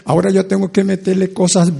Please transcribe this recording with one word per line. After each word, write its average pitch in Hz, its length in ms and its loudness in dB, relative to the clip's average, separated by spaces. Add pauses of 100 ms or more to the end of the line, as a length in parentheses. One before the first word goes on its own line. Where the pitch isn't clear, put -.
ahora 175 240 0
yo 190 160 2
tengo 190 260 -2
que 196 140 0
meterle 190 480 -2
cosas 180 460 2